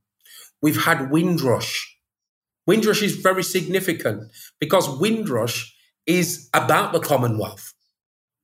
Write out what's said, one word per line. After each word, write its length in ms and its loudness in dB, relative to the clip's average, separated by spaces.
We've 240 2
had 260 0
Windrush. 880 0
Windrush 360 2
is 140 0
very 260 2
significant 920 -4
because 380 0
Windrush 760 -2
is 480 0
about 380 2
the 80 0
Commonwealth. 760 -2